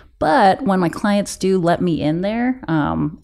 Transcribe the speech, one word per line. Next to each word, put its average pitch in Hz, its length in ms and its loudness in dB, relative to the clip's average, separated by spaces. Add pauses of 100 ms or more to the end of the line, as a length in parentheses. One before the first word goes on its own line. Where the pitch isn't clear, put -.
(200)
But 277 420 4
when 190 180 2
my 170 80 2
clients 202 480 -2
do 190 220 0
let 170 240 2
me 175 180 0
in 160 220 -2
there, 240 440 -4
um, 160 580 -2